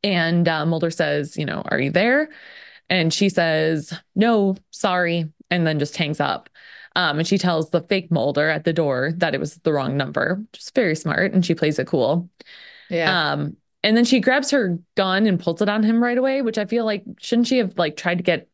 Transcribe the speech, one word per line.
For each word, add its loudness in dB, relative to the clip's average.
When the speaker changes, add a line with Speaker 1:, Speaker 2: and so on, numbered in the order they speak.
Speaker 1:
And, 0
uh, -2
Mulder 0
says, -2
you -4
know, -6
"Are -2
you -2
there?" 2
And 2
she 2
says, 0
"No, 2
sorry," -2
and 2
then 0
just -4
hangs -2
up. -2
Um, 0
and 0
she 2
tells 0
the 0
fake -2
Mulder 0
at -2
the 0
door 0
that 0
it -2
was -6
the 0
wrong 0
number, -2
which -20
is -14
very 2
smart, -2
and 4
she 0
plays 0
it -4
cool. 0
Speaker 2:
Yeah. 0
Speaker 1:
Um, -6
and 4
then 6
she 4
grabs 2
her 0
gun 2
and 2
pulls -4
it 0
on 0
him 2
right 0
away, 0
which -2
I -2
feel -2
like, -4
shouldn't 0
she 2
have, -2
like, 0
tried -2
to -4
get 0